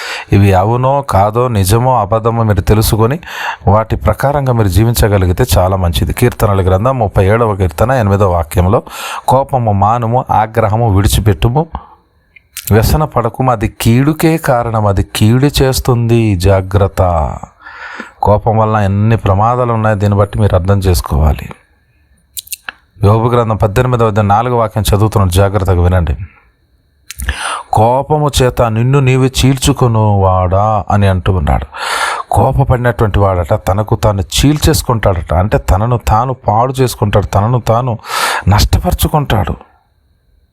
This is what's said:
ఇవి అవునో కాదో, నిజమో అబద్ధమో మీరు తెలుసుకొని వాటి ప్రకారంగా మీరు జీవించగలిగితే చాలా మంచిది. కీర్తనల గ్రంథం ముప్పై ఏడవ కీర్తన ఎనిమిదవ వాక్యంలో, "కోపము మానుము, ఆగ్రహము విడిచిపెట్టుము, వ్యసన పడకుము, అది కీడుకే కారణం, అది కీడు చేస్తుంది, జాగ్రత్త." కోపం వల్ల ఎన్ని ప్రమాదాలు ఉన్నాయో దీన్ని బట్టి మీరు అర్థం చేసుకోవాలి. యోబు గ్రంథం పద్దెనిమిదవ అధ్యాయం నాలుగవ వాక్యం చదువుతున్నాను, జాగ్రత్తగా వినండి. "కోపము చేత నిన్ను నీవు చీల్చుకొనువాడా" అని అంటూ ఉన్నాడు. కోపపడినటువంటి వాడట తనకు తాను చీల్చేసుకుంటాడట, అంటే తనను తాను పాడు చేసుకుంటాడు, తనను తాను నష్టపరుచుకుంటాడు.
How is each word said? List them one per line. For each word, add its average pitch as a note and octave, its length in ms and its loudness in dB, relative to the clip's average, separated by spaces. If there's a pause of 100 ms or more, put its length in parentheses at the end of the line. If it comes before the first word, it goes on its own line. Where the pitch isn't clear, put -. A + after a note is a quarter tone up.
(320)
ఇవి G2 200 4
అవునో B2 500 2
కాదో, G#2+ 460 0
నిజమో A#2 520 2
అబద్ధమో A2+ 420 0
మీరు G#2 180 0
తెలుసుకొని A2 600 0 (460)
వాటి A2 300 0
ప్రకారంగా C3+ 560 -2
మీరు A2+ 160 0
జీవించగలిగితే G2+ 760 2 (140)
చాలా F#2 180 2
మంచిది. F2 360 -2
కీర్తనల G#2+ 480 0
గ్రంథం G2 380 0
ముప్పై G#2 280 0
ఏడవ A2 280 2
కీర్తన G2+ 360 -2
ఎనిమిదవ G2+ 420 2
వాక్యంలో, F2+ 500 0 (460)
"కోపము B2 440 0
మానుము, A2+ 580 0
ఆగ్రహము A2 680 0
విడిచిపెట్టుము, G#2+ 720 0 (1040)
వ్యసన A2 340 2
పడకుము, B2+ 480 -2
అది A2 160 -2 (120)
కీడుకే D3+ 560 2
కారణం, A#2 500 0
అది G2 160 0
కీడు B2+ 600 0
చేస్తుంది, A#2 760 0
జాగ్రత్త." F#2+ 1000 0 (840)
కోపం G#2 340 0
వల్ల A2 200 0
ఎన్ని G#2 400 0
ప్రమాదాలు A#2 560 0
ఉన్నాయో A2 240 0
దీన్ని G2+ 220 0
బట్టి G2+ 200 -2
మీరు G#2 160 2
అర్థం F#2+ 240 2
చేసుకోవాలి. D#2+ 680 0 (1600)
యోబు A2+ 240 4
గ్రంథం A#2 280 0
పద్దెనిమిదవ A#2 500 0
అధ్యాయం G#2 220 0
నాలుగవ A#2+ 300 0
వాక్యం A2 260 -2 (100)
చదువుతున్నాను, G2+ 360 2
జాగ్రత్తగా F#2+ 520 2
వినండి. F2+ 340 2 (1600)
"కోపము C3+ 580 0 (120)
చేత B2+ 200 0
నిన్ను A#2+ 380 0
నీవు C3 240 2
చీల్చుకొనువాడా" G#2+ 1700 0
అని G2+ 160 2
అంటూ F#2+ 260 0
ఉన్నాడు. C#2+ 340 -2 (640)
కోపపడినటువంటి A#2+ 880 0
వాడట F#2+ 360 0 (140)
తనకు G2+ 260 -2
తాను G#2 260 0
చీల్చేసుకుంటాడట, A2+ 1120 0
అంటే G#2+ 240 0
తనను A2 500 0
తాను A#2+ 240 0
పాడు A#2+ 400 -2
చేసుకుంటాడు, A2 540 -2
తనను A2+ 340 0
తాను A#2 380 -2 (500)
నష్టపరుచుకుంటాడు. B2+ 1080 0 (960)